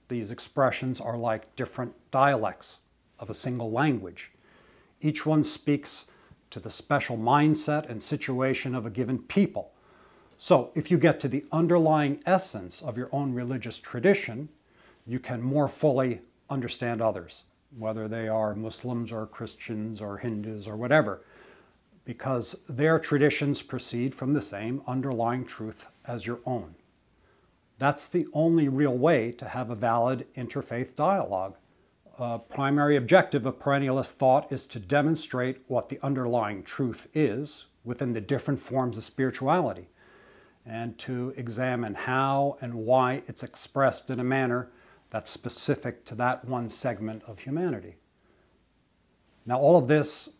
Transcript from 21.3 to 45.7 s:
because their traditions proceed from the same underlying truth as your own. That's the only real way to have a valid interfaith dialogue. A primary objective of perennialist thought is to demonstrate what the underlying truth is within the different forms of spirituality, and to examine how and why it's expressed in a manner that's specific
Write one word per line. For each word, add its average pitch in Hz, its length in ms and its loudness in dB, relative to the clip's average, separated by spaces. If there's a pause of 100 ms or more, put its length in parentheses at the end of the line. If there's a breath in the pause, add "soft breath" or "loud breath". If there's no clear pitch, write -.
because 127 640 -4
their 156 300 4
traditions 143 640 2
proceed 123 500 -4
from 135 200 -2
the 143 80 2
same 110 440 -6
underlying 127 600 -2
truth - 420 -12 (180)
as 110 220 -8
your 120 180 -4
own. 98 300 -6 (1040)
That's 143 260 0
the 175 260 -2
only 160 360 4
real 135 280 2
way 127 360 4
to 120 160 -12
have 120 240 -6
a 117 40 -8
valid 120 600 0
interfaith 120 600 -6
dialogue. 98 600 0 (640)
A 117 180 -4
primary 143 580 2
objective 135 520 4
of 127 100 -4
perennialist 139 540 0
thought 135 400 4
is - 160 -6
to - 120 -12
demonstrate 131 880 0
what 120 220 -2
the 135 140 -10
underlying 120 580 0
truth - 540 -6
is 143 500 -2 (180)
within 123 300 -4
the 113 80 -4
different 131 380 -2
forms 127 380 -2
of 110 60 -10
spirituality, 131 840 -2 (760 soft breath)
and 113 360 -8
to 127 360 -6
examine 120 600 -4
how 135 680 2
and 120 120 -8
why 127 540 4
it's - 140 -12
expressed - 720 0
in 123 80 -4
a 127 40 -2
manner 127 460 0 (400 soft breath)
that's - 220 -6
specific - 760 -4